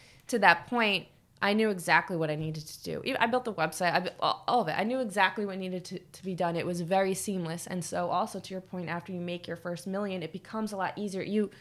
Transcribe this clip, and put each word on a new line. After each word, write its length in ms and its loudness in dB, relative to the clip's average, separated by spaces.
to 100 2
that 260 8
point, 400 2
I 120 4
knew 160 4
exactly 480 4
what 120 2
I 60 -2
needed 320 -4
to 160 -14
do. 220 -4
Even, 160 0
I 60 6
built 180 0
the 80 -4
website, 400 0
I 80 4
bu-, 80 -4
all, 260 0
all 160 4
of 60 -2
it. 100 0
I 60 2
knew 160 0
exactly 460 0
what 120 -6
needed 280 -6
to, 140 -8
to 260 -20
be 100 -4
done. 220 0
It 80 -2
was 160 -4
very 320 2
seamless. 520 -4
And 200 -4
so 240 -2
also 320 -2
to 120 -12
your 60 -6
point, 300 -8
after 240 -6
you 80 -6
make 260 -6
your 80 -6
first 320 -8
million, 340 -2
it 120 -6
becomes 400 -6
a 40 -6
lot 200 -2
easier. 240 -4
You, 280 0